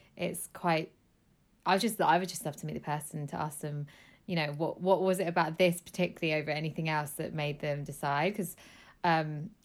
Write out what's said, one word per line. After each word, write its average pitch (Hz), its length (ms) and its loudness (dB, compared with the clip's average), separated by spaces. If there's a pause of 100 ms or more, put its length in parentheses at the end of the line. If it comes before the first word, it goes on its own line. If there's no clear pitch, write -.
(160)
it's 175 380 -4
quite, 165 380 0 (760)
I 175 80 4
would 190 80 4
just, 226 180 0
I 165 200 6
would 185 100 -4
just - 160 -8
love 151 120 -6
to - 100 -10
meet 151 60 -6
the 151 60 -6
person 151 480 -6
to - 140 -4
ask 151 200 -6
them, 147 260 -6 (400)
you 185 80 -2
know, 156 120 2 (100)
what, 160 240 -2
what 180 200 6
was 185 180 2
it 180 80 0
about 165 300 2
this 175 240 6
particularly 165 600 0
over 151 100 -2
anything 156 380 -2
else 151 220 0
that - 220 -6
made 147 260 -2
them 147 240 -2
decide? 147 520 0
'Cause, 185 200 -4 (480)
um, 156 480 0 (140)